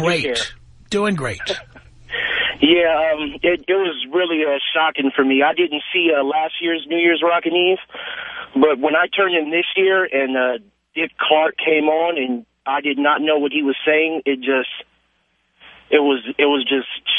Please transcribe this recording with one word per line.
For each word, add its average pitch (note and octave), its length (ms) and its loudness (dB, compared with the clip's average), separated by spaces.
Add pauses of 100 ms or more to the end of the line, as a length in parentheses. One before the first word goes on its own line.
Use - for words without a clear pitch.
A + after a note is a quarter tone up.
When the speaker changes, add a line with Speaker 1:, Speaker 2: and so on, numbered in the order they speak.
Speaker 1:
great. E3+ 160 2
Speaker 2:
here. C3 160 -2 (540)
Speaker 1:
Doing G3+ 240 0
great. B2 260 -4
Speaker 2:
<laughs> - 100 -6 (1080)
Yeah, D#3+ 540 2
um, D3+ 300 -6
it, F3 260 0
it F3+ 60 2
was E3 400 -2
really, E3+ 280 0
uh, C#3+ 140 0 (180)
shocking D#3 400 0
for C#3+ 80 2
me. C3+ 200 2
I D3+ 100 4
didn't D#3+ 300 -2 (100)
see, F3+ 160 0 (100)
uh, C#3 60 2
last D#3 380 -2
year's E3 260 -4
New E3 80 -2
Year's E3+ 260 0
Rockin' E3+ 320 0
Eve, F3+ 220 4 (760)
but C#3 260 4
when D3+ 160 2
I F3 180 2
turned F#3+ 220 2
in D3+ 140 -2
this E3+ 160 0 (100)
year F#3+ 340 4
and, C3+ 260 0
uh, B2 280 0 (300)
Dick D#3+ 160 -4 (100)
Clark D#3 380 2
came D#3 260 2
on E3 320 2
and B2+ 300 -4 (200)
I C#3 140 -2
did C#3+ 180 -2
not C#3+ 220 2
know D3+ 180 2
what C#3+ 140 0
he D3+ 100 -2
was C#3 220 0
saying, D#3 400 2
it C#3 120 0
just, B2+ 340 -2 (1200)
it D3+ 100 6
was, C#3 240 2 (140)
it C#3+ 80 4
was C#3+ 200 2
just C3+ 220 -2 (300)